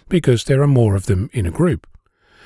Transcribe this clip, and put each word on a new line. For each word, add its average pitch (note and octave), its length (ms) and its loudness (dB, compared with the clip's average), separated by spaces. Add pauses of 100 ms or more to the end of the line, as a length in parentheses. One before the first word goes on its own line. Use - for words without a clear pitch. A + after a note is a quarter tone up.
because C3+ 340 0
there C3+ 180 0
are C#3+ 60 2
more A#2+ 280 2
of F#2+ 120 -6
them F#2+ 260 -2
in G2+ 140 -4
a F2 40 -6
group. D3 360 -2 (580)